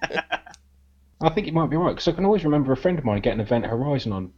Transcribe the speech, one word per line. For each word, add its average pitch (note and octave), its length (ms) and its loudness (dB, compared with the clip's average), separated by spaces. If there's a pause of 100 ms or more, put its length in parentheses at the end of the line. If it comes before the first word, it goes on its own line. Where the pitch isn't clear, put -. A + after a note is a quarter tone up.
(1200)
I D#3+ 80 6
think F3 160 -2
you D#3+ 80 -6
might D#3+ 160 2
be D3+ 80 -2
right, D#3+ 180 0
'cause - 120 -2
I D#3+ 60 2
can F3 120 0
always G3+ 180 2
remember D3 280 2
a B2+ 60 2
friend F3+ 200 0
of C3+ 80 -4
mine G2+ 160 0
getting A2 180 0
Event A2+ 260 0
Horizon B2 460 -2
on F#2+ 260 -6